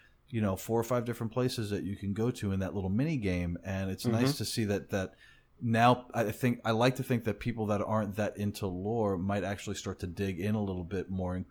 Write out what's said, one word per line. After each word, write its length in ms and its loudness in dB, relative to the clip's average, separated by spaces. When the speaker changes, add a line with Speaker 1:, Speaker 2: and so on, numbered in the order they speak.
Speaker 1:
you 140 -2
know, 120 2
four 240 0
or 60 2
five 220 0
different 260 -4
places 380 -2
that 120 -2
you 140 -4
can 160 -2
go 200 0
to 200 -2
in 80 0
that 140 -4
little 160 -2
mini 260 2
game. 480 0
And 260 -2
it's 140 -6
Speaker 2:
Mm-hmm. 120 2
Speaker 1:
nice 200 4
to 80 -4
see 220 -2
that, 240 -2
that 240 -2
now 540 6
I 160 2
think, 340 0
I 80 2
like 240 4
to 60 -2
think 220 0
that 160 -2
people 260 -2
that 160 2
aren't 340 0
that 200 0
into 320 -2
lore 500 0
might 240 0
actually 340 -4
start 240 -6
to 60 -4
dig 320 -4
in 160 0
a 80 2
little 220 -2
bit 260 -4
more 240 -2
and 160 -4